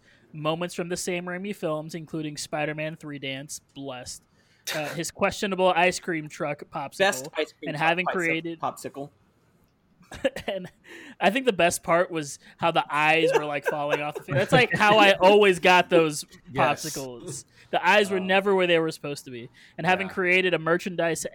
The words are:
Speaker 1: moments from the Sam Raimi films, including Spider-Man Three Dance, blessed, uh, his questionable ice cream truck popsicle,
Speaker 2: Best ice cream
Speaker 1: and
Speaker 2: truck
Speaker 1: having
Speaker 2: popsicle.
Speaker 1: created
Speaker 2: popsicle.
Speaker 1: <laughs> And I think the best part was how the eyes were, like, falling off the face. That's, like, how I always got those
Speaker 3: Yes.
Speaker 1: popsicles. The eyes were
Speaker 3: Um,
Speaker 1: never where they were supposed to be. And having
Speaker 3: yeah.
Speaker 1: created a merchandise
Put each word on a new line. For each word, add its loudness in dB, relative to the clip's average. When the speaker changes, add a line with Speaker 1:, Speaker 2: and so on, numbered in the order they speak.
Speaker 1:
moments -4
from -6
the -4
Sam -6
Raimi -8
films, -6
including -8
Spider-Man -6
Three -12
Dance, -10
blessed, -14
uh, -6
his -6
questionable 0
ice 2
cream -6
truck -8
popsicle, -10
Speaker 2:
Best 0
ice -4
cream -12
Speaker 1:
and -8
Speaker 2:
truck 2
Speaker 1:
having 0
Speaker 2:
popsicle. -4
Speaker 1:
created -4
Speaker 2:
popsicle. -8
Speaker 1:
<laughs> -14
And -8
I 4
think -2
the 2
best 2
part 2
was -8
how 0
the 2
eyes 4
were, 2
like, -6
falling -2
off -6
the -14
face. -6
That's, 0
like, 4
how 6
I 8
always 6
got 4
those 2
Speaker 3:
Yes. 0
Speaker 1:
popsicles. -10
The 0
eyes 4
were -2
Speaker 3:
Um, -4
Speaker 1:
never 2
where 4
they 4
were 0
supposed -10
to -16
be. -14
And -6
having 2
Speaker 3:
yeah. -14
Speaker 1:
created 2
a 0
merchandise -2